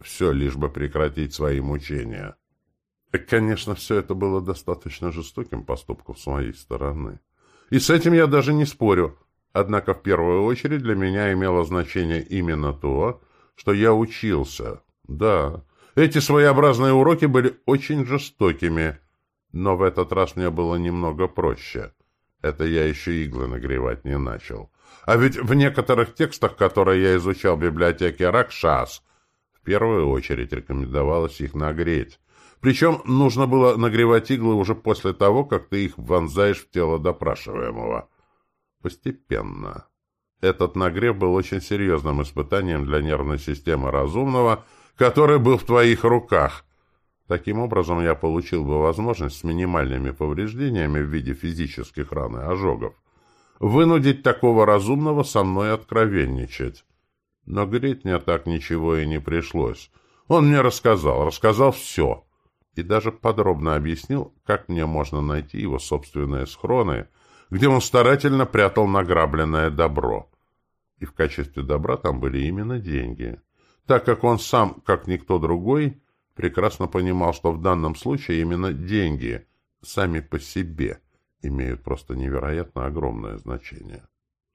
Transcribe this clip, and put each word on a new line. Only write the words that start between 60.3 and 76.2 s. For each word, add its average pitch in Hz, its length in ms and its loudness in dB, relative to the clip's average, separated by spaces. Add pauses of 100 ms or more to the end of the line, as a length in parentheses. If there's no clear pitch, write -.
мне 143 120 6
рассказал, 85 640 2
рассказал 110 460 4
всё. - 520 -2 (520)
И 87 80 -6
даже 107 280 0
подробно 92 640 0
объяснил, 80 600 -4 (100)
как - 240 -2
мне 85 160 -2
можно 73 360 -4
найти 73 380 -6
его 78 200 -4
собственные 71 640 -6
схроны, 98 640 -2 (420)
где 98 180 2
он 131 140 4
старательно 135 640 4
прятал 104 400 4
награбленное 80 840 2
добро. 73 580 -2 (720)
И - 60 -10
в - 80 -16
качестве 71 500 -4
добра 73 340 -2
там 71 220 -4
были 65 200 -4
именно 101 400 -6
деньги. 60 600 -8 (460)
Так 127 200 2
как 120 180 0
он 117 160 2
сам, - 460 0
как 92 220 -2
никто 90 320 -2
другой, 107 640 -2 (340)